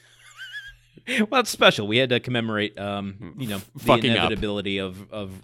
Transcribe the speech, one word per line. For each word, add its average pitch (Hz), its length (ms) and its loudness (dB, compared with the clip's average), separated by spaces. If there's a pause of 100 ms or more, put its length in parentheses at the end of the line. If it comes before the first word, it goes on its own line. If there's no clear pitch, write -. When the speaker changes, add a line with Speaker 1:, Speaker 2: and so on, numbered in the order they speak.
(1300)
Speaker 1:
Well, 262 120 2
it's 220 80 -2
special. - 380 4
We 107 100 4
had 131 120 4
to 120 100 2
commemorate, 113 580 -2
um, 98 600 -6
you 131 100 -6
know, 104 100 -6
Speaker 2:
F-, - 160 -14
Speaker 1:
the 143 60 -16
Speaker 2:
fucking 123 320 4
up. 110 60 4
Speaker 1:
inevitability 98 600 0
of, 95 300 -8
of 101 220 -10 (120)